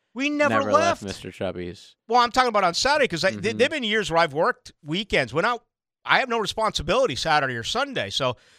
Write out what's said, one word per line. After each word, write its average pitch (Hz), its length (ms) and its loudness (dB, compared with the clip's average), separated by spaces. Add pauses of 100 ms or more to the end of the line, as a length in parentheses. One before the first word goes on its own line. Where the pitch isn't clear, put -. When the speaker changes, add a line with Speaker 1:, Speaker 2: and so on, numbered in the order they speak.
(140)
Speaker 1:
We 277 160 -2
never 294 280 0
Speaker 2:
Never 214 140 0
left 320 120 4
Speaker 1:
left. 339 200 -2
Speaker 2:
Mister 95 260 -10
Chubby's. 90 640 -8 (140)
Speaker 1:
Well, 240 120 4
I'm 240 120 2
talking 254 160 4
about 208 160 2
on 175 100 2
Saturday 277 340 2
'cause 165 160 -4
I, 190 60 4
th-, 196 120 -8
Speaker 2:
Mm-hmm. 214 160 -2
Speaker 1:
there've 254 120 4
been 302 140 -4
years 208 260 -2
where 165 80 2
I've 165 140 2
worked 175 400 -2 (100)
weekends. 156 500 -2
When 160 120 0
I, 233 140 0 (460)
I 147 160 4
have 262 80 -2
no 233 100 -2
responsibility 202 760 0
Saturday 143 400 0
or 117 80 -6
Sunday. 208 480 -4
So 127 260 -2 (220)